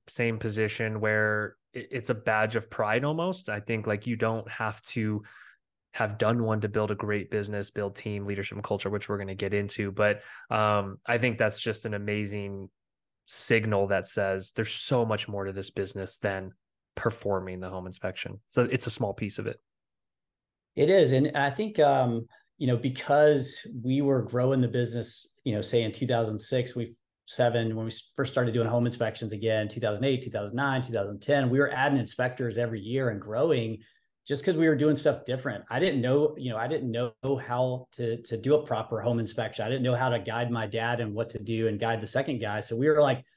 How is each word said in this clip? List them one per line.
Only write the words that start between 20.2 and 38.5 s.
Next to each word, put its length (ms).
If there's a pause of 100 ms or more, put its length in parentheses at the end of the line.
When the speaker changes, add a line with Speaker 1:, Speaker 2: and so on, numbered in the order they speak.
Speaker 2:
It 140
is. 240
And 220
I 140
think, 300
um, 480 (300)
you 100
know, 100
because 880 (180)
we 180
were 200
growing 400
the 60
business, 580 (180)
you 120
know, 60
say 220
in 80
two 140
thousand 320
six, 380
we, 200 (300)
seven, 500
when 100
we 60
s-, 240
first 160
started 220
doing 140
home 180
inspections 480
again, 340
two 120
thousand 240
eight, 180
two 80
thousand 280
nine, 240
two 120
thousand 280
ten, 280
we 100
were 140
adding 240
inspectors 600
every 220
year 300
and 100
growing 600 (480)
just 180
'cause 120
we 100
were 80
doing 200
stuff 300
different. 440
I 100
didn't 220
know, 360
you 140
know, 60
I 100
didn't 240
know 220 (240)
how 560
to, 280
to 160
do 180